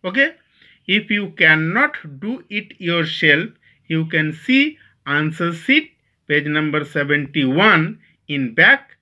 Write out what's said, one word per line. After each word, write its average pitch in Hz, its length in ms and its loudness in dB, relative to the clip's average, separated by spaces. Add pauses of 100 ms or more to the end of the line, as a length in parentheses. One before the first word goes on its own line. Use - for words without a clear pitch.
Okay. 262 300 -2 (520)
If 208 240 -2
you 208 200 -2
cannot 165 680 2 (240)
do 220 280 -8
it 208 320 -10
yourself, 170 680 0 (380)
you 160 180 -2
can 156 260 -2
see 277 460 0 (280)
answer 156 460 -2
sheet, 277 400 0 (360)
page 147 180 0
number 151 380 -2
seventy-one, 147 1120 0 (300)
in 135 260 -6
back 233 480 2